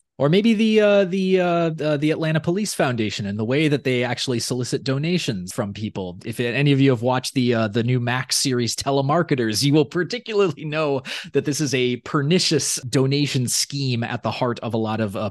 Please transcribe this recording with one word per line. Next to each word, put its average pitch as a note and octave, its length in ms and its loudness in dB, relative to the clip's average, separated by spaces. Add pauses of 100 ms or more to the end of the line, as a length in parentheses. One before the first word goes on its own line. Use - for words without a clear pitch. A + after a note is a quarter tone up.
(180)
Or C3+ 100 2
maybe G3+ 240 4
the, G#3+ 300 4
uh, G3+ 240 4
the, F#3 340 0
uh, E3+ 300 0
the, D3+ 260 -2
the D3+ 140 0
Atlanta D#3 300 0
Police F#3 340 -2
Foundation A2+ 500 -2
and G2+ 140 -4
the A2 60 -2
way C#3+ 240 2
that C#3 160 0
they B2 200 0
actually A#2+ 340 -2
solicit B2+ 460 -4
donations C3+ 680 -2
from G#2 220 -4
people. G2 540 -8
If A#2 140 -6
any B2+ 320 2
of C3+ 80 2
you C3+ 100 6
have A#2+ 100 2
watched B2 320 -2
the, B2 220 2
uh, A2+ 140 2
the A2+ 140 0
new B2 180 0
Max B2 360 -2
series A#2+ 400 0
Telemarketers, C#3 840 0
you C#3 100 4
will D3+ 140 6
particularly F#3 800 -2
know D3 340 -2 (320)
that C#3+ 140 2
this C#3 120 -2
is D3 140 0
a B2 300 2
pernicious D#3 800 0
donation C3+ 640 0
scheme C3 560 -2
at - 180 -6
the A2+ 80 -2
heart A#2+ 300 -2
of A2 140 -4
a - 20 -2
lot A2 240 -2
of, G#2+ 160 -2
uh, G#2 140 -4